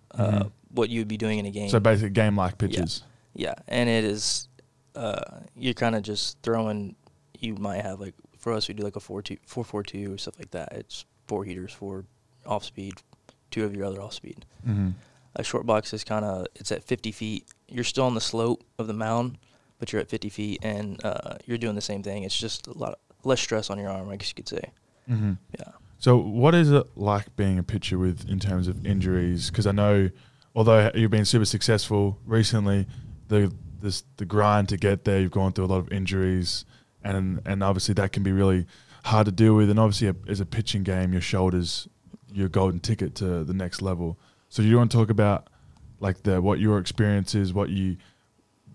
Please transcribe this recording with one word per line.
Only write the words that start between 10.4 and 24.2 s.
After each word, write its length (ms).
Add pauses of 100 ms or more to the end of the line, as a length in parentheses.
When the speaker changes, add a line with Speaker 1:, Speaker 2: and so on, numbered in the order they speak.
Speaker 1:
that. 200
It's 320 (220)
four 180
heaters, 280
four 320 (420)
off-speed, 480 (560)
two 140
of 100
your 120
other 140
off-speed. 440 (240)
Speaker 2:
Mm-hmm. 220 (460)
Speaker 1:
A 80
short 220
box 260
is 120
kinda, 500
it's 180
at 120
fifty 280
feet. 320 (240)
You're 160
still 200
on 100
the 60
slope 420 (160)
of 80
the 80
mound, 440 (420)
but 120
you're 80
at 80
fifty 200
feet, 340
and, 420
uh, 400
you're 140
doing 160
the 60
same 240
thing. 180
It's 160
just 300
a 80
lot 220 (260)
less 160
stress 300
on 80
your 120
arm, 180
I 80
guess 140